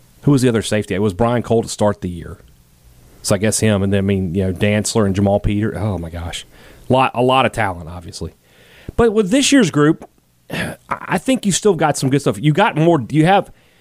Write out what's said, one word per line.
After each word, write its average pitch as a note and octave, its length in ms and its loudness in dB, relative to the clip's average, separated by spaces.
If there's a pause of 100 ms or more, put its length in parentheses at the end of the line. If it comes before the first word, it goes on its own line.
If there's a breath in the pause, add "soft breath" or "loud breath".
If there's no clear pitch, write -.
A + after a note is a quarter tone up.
(220 soft breath)
Who C#3+ 80 2
was C#3 100 4
the B2+ 80 2
other A2+ 140 0
safety? G#2 320 -4
It F#2 60 -2
was G#2 120 0
Brian A#2 300 0
Cole A#2 200 0
to - 60 -8
start G#2 320 -2
the F#2 80 -6
year. E2+ 300 -14 (840)
So - 120 -2
I F#2+ 40 0
guess G#2 220 -2
him, G#2 220 2
and G2 100 0
then, G2+ 60 2
I G2 40 0
mean, F#2+ 320 -2
you F#2+ 100 0
know, F#2 100 -2
Dantzler G#2 500 0
and F#2+ 100 0
Jamal G2+ 260 2
Peter. G#2 380 -2
Oh F#2+ 200 -4
my E2 100 -10
gosh, E2 380 -12 (420 loud breath)
lot, B2+ 260 2
a B2 80 -2
lot B2+ 220 2
of A2 80 0
talent, F2 380 -6
obviously. F2 420 -12 (640 loud breath)
But A#3 160 2
with G#3 180 0
this C4+ 220 2
year's A#3+ 180 6
group, D3 380 2 (420)
I, - 260 -8 (120)
I - 300 -4
think C4 260 -2
you G3 80 0
still G3 220 2
got D#3 240 0
some C3+ 100 0
good C3+ 140 0
stuff. A2 180 -2
You D3 140 2
got G3 220 2
more. D#3+ 340 4
You D3+ 160 2
have F#3+ 260 2 (280 soft breath)